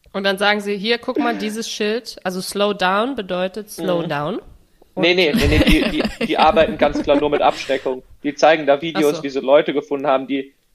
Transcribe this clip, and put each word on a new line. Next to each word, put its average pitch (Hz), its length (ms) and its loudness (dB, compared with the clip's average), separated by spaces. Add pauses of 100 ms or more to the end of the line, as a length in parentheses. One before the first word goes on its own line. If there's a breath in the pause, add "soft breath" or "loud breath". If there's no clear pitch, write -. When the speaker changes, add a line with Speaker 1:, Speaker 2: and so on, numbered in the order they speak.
(120)
Speaker 1:
Und 196 120 -4
dann 196 140 0
sagen 208 220 0
sie, 202 160 -4
„Hier, 226 220 -2
guck 254 200 -6
mal, 240 180 0
dieses 214 320 -6
Schild, 220 560 -6
also 185 160 -4
slow 202 340 -2
down 202 420 0
bedeutet 190 540 -6
slow 170 320 -2
Speaker 2:
Mhm. 165 60 -4
Speaker 1:
down.“ 151 320 -4 (560)
Speaker 2:
Nee, 170 140 2
Speaker 1:
Und 180 60 2
Speaker 2:
nee, 170 180 2
nee, - 140 2
nee, 156 160 4
die, - 260 4 (280)
die, 226 80 -4
die 311 120 -2
arbeiten 156 380 4
ganz 147 260 0
klar 143 160 2
nur 147 120 0
mit 143 120 0
Abschreckung. 135 600 -2 (220)
Die 143 100 -4
zeigen 156 320 4
da 143 160 4
Videos, 156 300 0
Speaker 1:
Ach - 60 -4
so. 117 40 -12
Speaker 2:
wie 139 80 -6
sie 135 100 -4
Leute 143 320 4
gefunden 139 360 -4
haben, 135 180 0
die, 135 260 -6 (220)